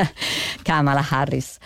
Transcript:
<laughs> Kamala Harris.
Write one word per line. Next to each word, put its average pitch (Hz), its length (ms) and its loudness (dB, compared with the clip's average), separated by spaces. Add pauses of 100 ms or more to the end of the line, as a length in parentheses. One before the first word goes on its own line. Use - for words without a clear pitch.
(140)
<laughs> - 480 -6
Kamala 143 480 4
Harris. 135 560 -2